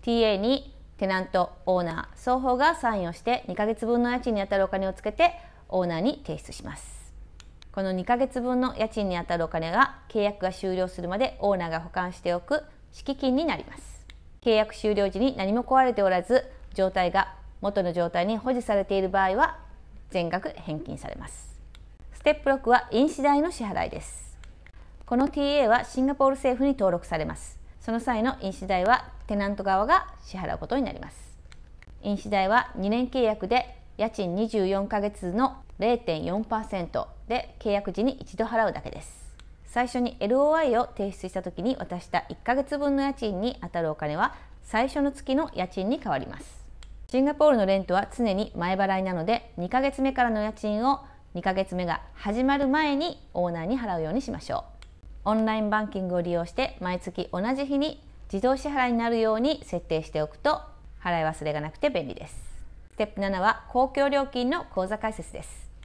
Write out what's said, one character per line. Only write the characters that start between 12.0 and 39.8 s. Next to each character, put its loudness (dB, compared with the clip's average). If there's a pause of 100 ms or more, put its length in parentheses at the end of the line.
し -16
て 0
お 0
く 0 (280)
敷 -6
金 2
に 2
な 0
り -8
ま -14
す。 -16 (360)
契 6
約 4
終 2
了 4
時 -4
に 4
何 0
も 2
壊 6
れ 4
て 4
お 6
ら 4
ず、 2 (240)
状 2
態 2
が 2 (260)
元 0
の 0
状 0
態 2
に 0
保 0
持 0
さ 0
れ 4
て 2
い 4
る 0
場 4
合 2
は、 2 (520)
全 0
額 -4
返 -6
金 -10
さ -12
れ -10
ま -12
す。 -16 (540)
ス -18
テ 6
ッ 0
プ 4
六 2
は 6
印 4
紙 -6
代 6
の 0
支 -6
払 -2
い -6
で -8
す。 -14 (720)
こ 2
の 4
テ -2
ィ 2
ー 4
エ 6
ー 4
は 6
シ -4
ン 4
ガ 2
ポ 4
ー 8
ル 0
政 2
府 4
に 4
登 4
録 -2
さ -2
れ 0
ま -4
す。 -14 (220)
そ -4
の 0
際 0
の 2
印 -6
紙 -8
代 2
は 4 (160)
テ -2
ナ 0
ン -4
ト -8
側 2
が 4 (140)
支 -14
払 -4
う -10
こ -10
と 0
に 2
な -2
り -10
ま -12
す。 -18 (640)
印 0
紙 -8
代 4
は 4
二 0
年 2
契 0
約 0
で 0 (200)
家 -2
賃 -4
二 0
十 2
四 0
ヶ -2
月 -4
の 0 (160)
零 4
点 -4
四 -2
パ -2
ー -6
セ -4
ン -6
ト -4 (180)
で、 -4
契 -2
約 0
時 0
に 2
一 -12
度 0
払 2
う 0
だ -6
け -10
で -12
す。 -16 (300)
最 0